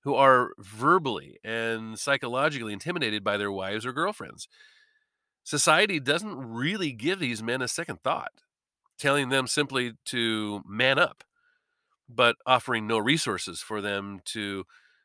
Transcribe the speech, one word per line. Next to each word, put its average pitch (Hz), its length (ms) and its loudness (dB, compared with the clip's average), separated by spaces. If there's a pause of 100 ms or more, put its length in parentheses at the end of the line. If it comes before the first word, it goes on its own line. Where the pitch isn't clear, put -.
who 139 120 -2
are 131 440 8
verbally 107 840 0
and 113 540 -4
psychologically 131 760 -2
intimidated 110 500 -4
by 104 140 0
their 101 160 -2
wives 98 320 -6
or 127 80 -6
girlfriends? - 560 -6 (960)
Society 165 560 2
doesn't 165 360 -2
really 135 560 -4
give 147 260 -4
these 120 240 -4
men 123 200 -2
a 120 60 -4
second - 340 -6
thought, - 400 -6 (560)
telling 139 300 2
them 131 180 2
simply 135 460 0 (140)
to 110 600 -2
man 127 320 2
up, - 260 0 (840)
but 120 280 4 (100)
offering 120 400 2
no 113 120 2
resources 104 640 0
for 107 200 -6
them 98 440 -6
to, 101 400 -6 (400)